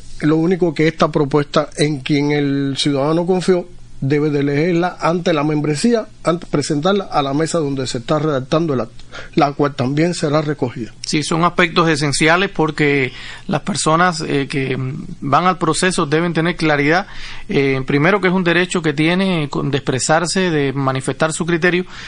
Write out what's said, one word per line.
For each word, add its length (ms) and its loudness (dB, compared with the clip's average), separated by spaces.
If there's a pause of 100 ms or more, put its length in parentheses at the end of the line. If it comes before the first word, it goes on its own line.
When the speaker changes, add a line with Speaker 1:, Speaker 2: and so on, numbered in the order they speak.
(200)
Speaker 1:
Lo 160 2
único 380 2
que 120 2
esta 240 2
propuesta 680 0
en 220 0
quien 320 0
el 440 0
ciudadano 480 0
confió 420 2 (360)
debe 280 2
de 120 0
leerla 580 0
ante 320 0
la 120 2
membresía, 640 0 (180)
antes 240 -2
presentarla 560 0
a 180 -2
la 120 -2
mesa 240 0
donde 280 -4
se 120 -4
está 200 0
redactando 560 0
el 60 0
acto, 240 -10 (320)
la 160 4
cual 240 0
también 380 0
será 280 0
recogida. 500 -4 (140)
Speaker 2:
Sí, 160 0
son 220 0
aspectos 440 2
esenciales 640 2
porque 600 0 (340)
las 140 -2
personas, 680 2
eh, 240 0
que 260 -2 (440)
van 260 2
al 120 2
proceso 480 2
deben 260 0
tener 240 0
claridad, 500 2 (420)
eh, 380 2
primero 340 4
que 60 2
es 80 2
un 80 2
derecho 400 0
que 100 0
tiene 560 0
con, 220 -4
de 80 0
expresarse, 720 0
de 220 0
manifestar 600 -2
su 140 -4
criterio, 380 2 (240)